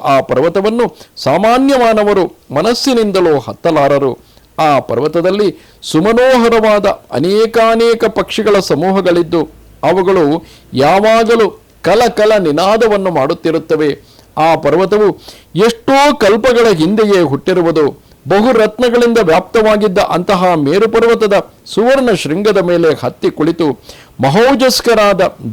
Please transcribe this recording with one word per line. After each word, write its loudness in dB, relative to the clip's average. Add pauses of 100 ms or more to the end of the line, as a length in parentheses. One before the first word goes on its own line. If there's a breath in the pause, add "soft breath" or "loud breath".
ಆ 2
ಪರ್ವತವನ್ನು -2 (200 loud breath)
ಸಾಮಾನ್ಯ 0
ಮಾನವರು 0 (160)
ಮನಸ್ಸಿನಿಂದಲೂ 0
ಹತ್ತಲಾರರು. -2 (400 soft breath)
ಆ 2
ಪರ್ವತದಲ್ಲಿ -2 (260 loud breath)
ಸುಮನೋಹರವಾದ 2
ಅನೇಕಾನೇಕ 0
ಪಕ್ಷಿಗಳ -2
ಸಮೂಹಗಳಿದ್ದು -2 (360)
ಅವುಗಳು 0 (280 loud breath)
ಯಾವಾಗಲೂ 2 (220)
ಕಲ 2
ಕಲ 0
ನಿನಾದವನ್ನು 0
ಮಾಡುತ್ತಿರುತ್ತವೆ. -2 (400 soft breath)
ಆ 2
ಪರ್ವತವು 0 (360 loud breath)
ಎಷ್ಟೋ 2
ಕಲ್ಪಗಳ 2
ಹಿಂದೆಯೇ 0
ಹುಟ್ಟಿರುವುದು. -2 (260 soft breath)
ಬಹುರತ್ನಗಳಿಂದ 0
ವ್ಯಾಪ್ತವಾಗಿದ್ದ 0
ಅಂತಹ 0
ಮೇರು 0
ಪರ್ವತದ 0 (200)
ಸುವರ್ಣ 0
ಶೃಂಗದ -2
ಮೇಲೆ 0 (140)
ಹತ್ತಿ -4
ಕುಳಿತು -4 (560 loud breath)
ಮಹೋಜಸ್ಕರಾದ 0 (160)